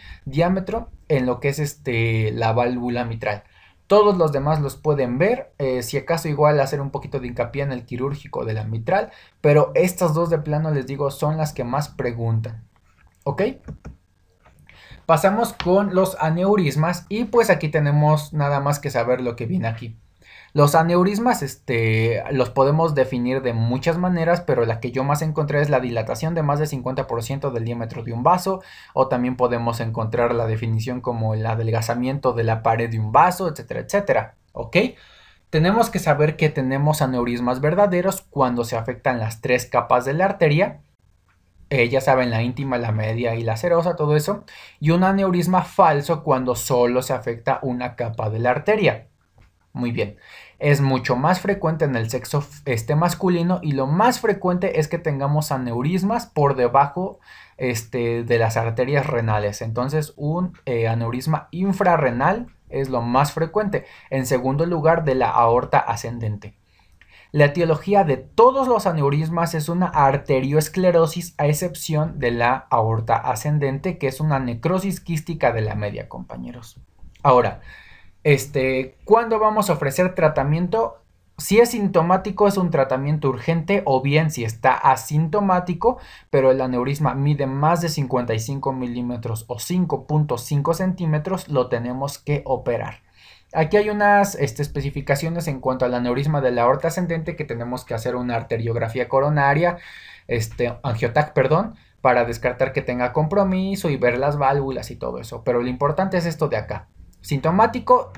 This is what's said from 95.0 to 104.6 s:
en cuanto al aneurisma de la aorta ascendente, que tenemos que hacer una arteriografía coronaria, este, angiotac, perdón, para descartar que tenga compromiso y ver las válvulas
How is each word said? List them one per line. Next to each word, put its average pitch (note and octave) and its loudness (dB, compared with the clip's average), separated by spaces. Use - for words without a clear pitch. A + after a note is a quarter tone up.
en C3+ -4
cuanto B2+ 0
al B2 0
aneurisma C3+ 0
de B2+ 2
la A#2+ 2
aorta C#3 2
ascendente, E3 -4
que D#3 -8
tenemos B2 -8
que A#2+ -8
hacer A#2+ -4
una B2 -4
arteriografía A#2 -4
coronaria, D3 2
este, A#2 -4
angiotac, C3 0
perdón, D3+ 0
para B2 4
descartar B2 -2
que C3+ -2
tenga B2 -2
compromiso F#3+ 0
y C#3+ 0
ver A#2+ 2
las C#3+ 0
válvulas C3+ -2